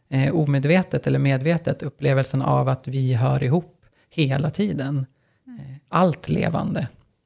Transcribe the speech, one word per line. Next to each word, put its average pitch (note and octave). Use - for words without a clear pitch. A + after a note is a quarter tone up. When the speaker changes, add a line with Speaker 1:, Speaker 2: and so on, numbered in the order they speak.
Speaker 1:
eh, C3+
omedvetet D3
eller C3+
medvetet, C#3
upplevelsen C3+
av C3+
att C3
vi C3
hör C3
ihop D3+
hela D3+
tiden. D3
Speaker 2:
Mm. A#3+
Speaker 1:
Eh, C3+
allt E3+
levande. -